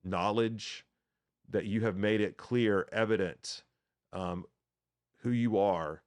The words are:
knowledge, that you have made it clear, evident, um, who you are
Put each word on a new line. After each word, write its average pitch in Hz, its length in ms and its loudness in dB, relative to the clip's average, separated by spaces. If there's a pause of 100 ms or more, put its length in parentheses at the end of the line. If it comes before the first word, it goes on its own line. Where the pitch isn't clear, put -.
knowledge, 107 800 -2 (640)
that 98 160 0
you 107 160 0
have 107 160 0
made 104 240 2
it 101 160 -2
clear, 110 560 2
evident, 104 680 -2 (500)
um, 90 320 -6 (760)
who 120 100 -2
you 120 260 0
are 85 500 0